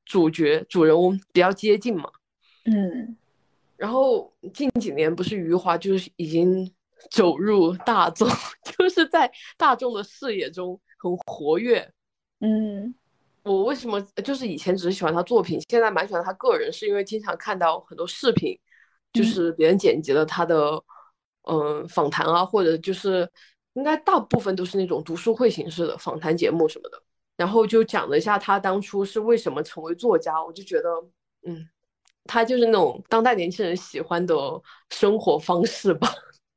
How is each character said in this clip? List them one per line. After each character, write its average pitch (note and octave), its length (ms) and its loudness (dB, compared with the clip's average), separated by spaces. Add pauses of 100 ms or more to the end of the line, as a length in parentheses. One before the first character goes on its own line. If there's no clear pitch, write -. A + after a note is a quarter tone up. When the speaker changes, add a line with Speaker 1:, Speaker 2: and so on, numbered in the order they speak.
Speaker 1:
主 E3 240 4
角、 D#3+ 400 2
主 F3 160 2
人 D#3+ 140 6
翁 F#3 200 2 (140)
比 F3+ 60 6
较 F3+ 120 6
接 G#3 260 2
近 A3 180 -4
嘛。 D3+ 140 -8 (540)
Speaker 2:
嗯。 A3 520 -2 (600)
Speaker 1:
然 G#3 160 -6
后 C4 420 0 (200)
近 C#4 160 -4 (100)
几 G3+ 120 -4
年 D#3 220 0
不 F3+ 80 -6
是 G3+ 160 -4
余 E3+ 160 -2
华 F3+ 240 0
就 F#3+ 200 -2
是 F#3 180 -8
已 F3 100 -6
经 F3+ 480 0 (380)
走 F3 260 6
入 F#3+ 420 4
大 F#3+ 300 2
众， G#3 160 0 (220)
<laughs> - 160 -20
就 - 260 2
是 E4 200 2
在 C#4+ 200 4 (280)
大 C#4+ 180 4
众 B3 180 -4
的 G3+ 80 -4
视 A3 360 -8
野 D3 120 -4
中 F3+ 300 -10 (180)
很 F3+ 200 -4
活 D#3 420 -2
跃。 A3+ 320 0 (480)
Speaker 2:
嗯。 G#3+ 560 -2 (460)
Speaker 1:
我 G3 220 0
为 B3+ 100 0
什 B3 140 -8
么， G#3 120 -2 (240)
就 C#4 120 -4
是 C4 100 -8
以 F3 120 -6
前 F3+ 180 -2
只 F#3 80 -6
是 F3 80 0
喜 F#3+ 120 -6
欢 D#3+ 100 0
他 F3 100 0
作 A3 180 2
品， E3 180 -6 (100)
现 A#3 120 2
在 A3 80 2
蛮 F#3 160 -2
喜 G#3+ 80 -8
欢 E3+ 100 -2
他 F#3 100 -6
个 G#3+ 240 0
人， - 140 -4
是 - 140 -12
因 G3+ 80 -2
为 G3+ 100 0
经 G#3+ 180 -6
常 G3 160 -6
看 G3+ 200 -6
到 E3+ 220 0
很 - 180 -18
多 E3 80 -6
视 A#3 280 0
频， - 200 0
Speaker 2:
嗯。 - 60 -18 (540)
Speaker 1:
就 A3+ 100 2
是 F#3+ 300 0
别 D#3 120 4
人 F3+ 120 6
剪 D#3 220 2
辑 D3+ 120 -4
了 D3+ 140 2
他 E3 200 -2
的， D#3 380 0 (600)
呃， D3+ 440 -4
访 D#3+ 220 0
谈 - 180 -2
啊， F3 180 2
或 G3 180 0
者 E3 140 2
就 F#3 160 -6
是 F#3 340 -2 (460)
应 C4 100 -6
该 D4+ 140 0
大 F4 220 0
部 - 180 0
分 G3 200 -2
都 F3+ 60 -4
是 F3+ 140 -6
那 F#3+ 80 0
种 D#3+ 180 -4
读 D#3+ 120 -10
书 A3+ 180 -2
会 A#3 160 2
形 D#3 220 -6
式 E3 160 -4
的 - 100 -6
访 - 220 -10
谈 D#3+ 160 -2
节 E3+ 160 0
目 D#3+ 160 2
什 - 120 -8
么 - 100 -18
的， - 120 -20 (360)
然 F3 100 -2
后 A3 180 2
就 A3 160 4
讲 A3 280 -2
了 C#3+ 80 0
一 D#3+ 40 4
下 G#3 160 0
他 G3+ 220 0
当 G3 200 -2
初 G3+ 240 -4
是 G3 180 -6
为 A#3 140 2
什 F3+ 160 -2
么 C#3+ 120 -4
成 - 200 -14
为 E3 120 -6
作 G#3+ 220 2
家， D#3+ 260 -4
我 E3 100 -12
就 G3+ 80 -18
觉 F#3+ 200 -2
得， E3+ 80 -4 (580)
嗯， D#3+ 200 -12 (580)
他 A#3 180 0
就 B3 140 0
是 A#3+ 80 4
那 A3+ 80 4
种 D#3+ 340 2
当 A3+ 160 2
代 B3 100 4
年 F3+ 160 -2
轻 F#3+ 160 -4
人 F3 100 -2
喜 E3 260 -10
欢 F3 220 -2
的 E3+ 120 2 (560)
生 G#3+ 260 2
活 E3 220 2
方 F3 260 0
式 - 280 0
吧， A3+ 200 -2 (440)